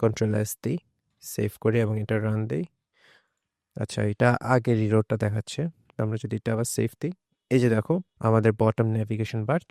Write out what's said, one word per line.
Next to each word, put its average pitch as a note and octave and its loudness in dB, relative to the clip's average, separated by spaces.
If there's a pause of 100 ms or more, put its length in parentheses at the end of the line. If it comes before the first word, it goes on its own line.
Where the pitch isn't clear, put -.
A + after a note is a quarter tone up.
কন্ট্রোল G#2+ 0 (100)
এস G#2+ -6 (120)
দিই, C3 -4 (560)
সেভ G#2 -2 (120)
করি A2+ 2
এবং G#2+ -2
এটা A2 -2 (100)
রান A2 0 (100)
দিই, D#3+ -2 (1160)
আচ্ছা, - -6 (120)
এটা A#2+ 4 (260)
আগের A#2 2
এররটা A2 2
দেখাচ্ছে। G#2+ -4 (320)
তো - -20
আমরা G#2+ -4
যদি A2 -6
এটা - -4
আবার A2+ -2
সেভ A2+ 0 (100)
দিই, E3 -6 (420)
এই C3 6
যে B2 4
দেখো, A2 0 (320)
আমাদের A2 4
বটম A2+ 2
ন্যাভিগেশন A2 -4
বার D#3 0 (100)